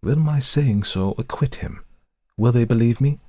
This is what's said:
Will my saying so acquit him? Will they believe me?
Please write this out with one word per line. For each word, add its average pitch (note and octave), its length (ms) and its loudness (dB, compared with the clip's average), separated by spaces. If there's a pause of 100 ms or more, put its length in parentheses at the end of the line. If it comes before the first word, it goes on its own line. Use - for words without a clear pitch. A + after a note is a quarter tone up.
Will A#2+ 140 0
my D3+ 240 0
saying B2+ 440 2
so F#2+ 340 -2
acquit - 380 -4
him? - 280 -12 (540)
Will A2+ 160 2
they A#2+ 100 4
believe A#2 380 2
me? C#3+ 280 0